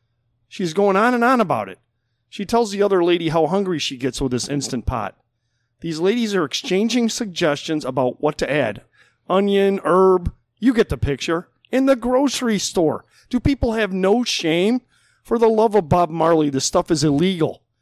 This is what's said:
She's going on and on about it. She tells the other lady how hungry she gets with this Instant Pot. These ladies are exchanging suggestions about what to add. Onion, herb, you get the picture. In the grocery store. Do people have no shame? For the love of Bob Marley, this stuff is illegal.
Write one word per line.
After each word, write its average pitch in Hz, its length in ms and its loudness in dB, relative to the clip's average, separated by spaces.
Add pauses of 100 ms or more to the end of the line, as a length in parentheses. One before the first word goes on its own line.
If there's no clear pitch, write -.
(480)
She's 175 240 -6
going 196 240 2
on 233 180 4
and 233 100 2
on 247 160 4
about 127 280 -2
it. 92 100 -16 (500)
She - 160 -10
tells 226 260 0
the 196 120 -2
other 190 220 2
lady 170 260 0
how 160 160 2
hungry 185 320 -2
she 139 180 -8
gets 127 240 -4
with 135 120 -4
this 120 160 -4
Instant 135 380 -6
Pot. 107 300 -6 (640)
These 160 200 -8
ladies 214 340 0
are 180 100 0
exchanging 226 640 -2
suggestions 160 760 -4
about 127 380 -2
what 151 160 -2
to 151 120 -2
add. 127 320 -2 (460)
Onion, 196 560 2
herb, 185 480 4 (260)
you 247 140 2
get 220 160 2
the 143 80 -6
picture. - 520 -4 (220)
In 262 160 2
the 269 100 4
grocery 247 640 0
store. 151 460 -2 (240)
Do 247 120 -2
people 262 320 0
have 214 200 -2
no 196 320 0
shame? 185 580 0 (400)
For - 160 -2
the 226 100 4
love 220 260 2
of 185 140 2
Bob 175 220 2
Marley, 160 400 2
this 135 140 -2
stuff - 260 0
is 156 120 0
illegal. 156 600 0 (200)